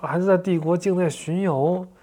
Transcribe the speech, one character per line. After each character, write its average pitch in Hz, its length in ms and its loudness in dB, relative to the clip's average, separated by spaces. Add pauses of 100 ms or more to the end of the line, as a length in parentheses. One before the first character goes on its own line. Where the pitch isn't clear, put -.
了。 151 80 -8
还 147 100 -2
是 180 60 0
在 190 140 4
帝 175 220 0
国 160 160 0
境 180 200 0
内 180 140 2
巡 170 320 -4
游， 175 420 0 (180)